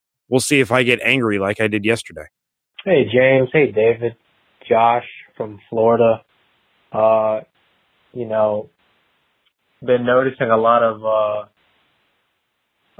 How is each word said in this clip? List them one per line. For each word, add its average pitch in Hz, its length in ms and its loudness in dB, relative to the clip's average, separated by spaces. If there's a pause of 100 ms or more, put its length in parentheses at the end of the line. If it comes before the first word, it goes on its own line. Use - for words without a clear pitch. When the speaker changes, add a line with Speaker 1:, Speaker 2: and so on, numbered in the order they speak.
(280)
Speaker 1:
we'll 127 140 0
see 143 180 0
if 131 100 0
I 127 140 0
get 120 180 0
angry 113 380 0
like 98 220 -4
I 110 80 0
did 104 160 -4
yesterday. 92 400 -4 (580)
Speaker 2:
Hey, 156 220 2
James. 127 480 2
Hey, 143 180 2
David. 117 460 -2 (500)
Josh 117 380 2 (320)
from 107 320 -12
Florida. 113 540 0 (680)
Uh, 110 480 0 (720)
you 120 140 -10
know, 107 440 -2 (1120)
been 123 240 0
noticing 127 460 0
a 113 60 4
lot 117 260 2
of, 110 220 -2
uh, 107 400 -2 (1500)